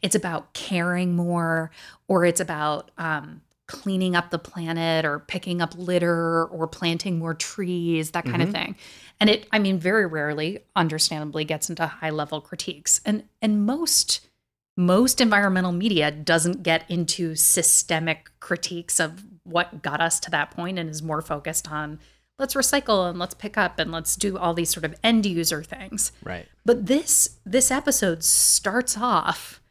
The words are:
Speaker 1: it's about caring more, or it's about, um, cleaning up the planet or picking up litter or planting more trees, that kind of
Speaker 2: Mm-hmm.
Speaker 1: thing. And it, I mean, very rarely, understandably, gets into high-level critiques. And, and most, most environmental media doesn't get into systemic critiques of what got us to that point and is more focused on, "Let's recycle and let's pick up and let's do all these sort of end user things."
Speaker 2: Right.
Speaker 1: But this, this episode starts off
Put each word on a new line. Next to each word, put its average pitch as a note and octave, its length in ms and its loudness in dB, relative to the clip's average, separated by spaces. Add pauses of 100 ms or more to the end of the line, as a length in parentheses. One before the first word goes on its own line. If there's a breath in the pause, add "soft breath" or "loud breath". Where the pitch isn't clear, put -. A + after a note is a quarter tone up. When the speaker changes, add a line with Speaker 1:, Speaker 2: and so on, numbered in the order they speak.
Speaker 1:
it's G3 120 0
about F3 400 -2
caring F3+ 600 0
more, E3+ 560 0 (380 loud breath)
or F3 160 4
it's F3 160 4
about, D3+ 580 -2
um, D#3 440 -6 (240)
cleaning F#3 480 0
up F3 160 2
the E3+ 80 -2
planet E3 680 -2
or D3 140 0
picking F3 420 -4
up E3+ 160 -4
litter E3+ 720 2
or D#3+ 180 -4
planting E3+ 520 -2
more E3 140 -2
trees, E3+ 800 -2
that E3+ 140 -4
kind - 180 0
of F#3 80 2
Speaker 2:
Mm-hmm. G3+ 140 -2
Speaker 1:
thing. G3+ 120 -8 (420 loud breath)
And G#3+ 120 6
it, G#3+ 220 0
I G#3+ 60 4
mean, F#3+ 200 2
very F#3+ 260 2
rarely, D#3 540 -2 (180)
understandably, D#3 680 0
gets D#3 240 -4
into E3 160 -2
high-level D#3 560 -6
critiques. - 640 -2
And, G#3+ 160 0 (180)
and G#3 240 2
most, D4+ 560 0 (560)
most F#3 420 4
environmental G3+ 540 4
media F3 380 2
doesn't E3 520 2
get E3 280 2
into E3+ 460 -2
systemic - 920 2 (100)
critiques - 600 -4
of E3+ 240 -4 (200)
what E3+ 380 -4
got D3 200 -4
us E3 180 0
to - 120 -8
that D3+ 180 0
point F3+ 280 -6
and D#3+ 120 -6
is D3+ 120 -8
more D#3 200 -4
focused D3+ 500 -6
on, D3+ 280 -6 (380 soft breath)
"Let's C4+ 140 -2
recycle B3 560 2
and F3 100 -6
let's F3+ 160 -6
pick G#3 220 -8
up F#3+ 220 0
and D#3+ 120 -2
let's E3 240 -4
do G3 220 -2
all F3 160 0
these E3 160 0
sort D#3 160 -4
of D#3 180 -4
end A3 220 4
user E3+ 380 -2
things." F#3+ 500 -6 (100)
Speaker 2:
Right. - 240 -10 (200)
Speaker 1:
But A#3+ 200 2
this, - 600 2
this B3 240 2
episode G#3 540 0
starts - 720 2
off - 720 -2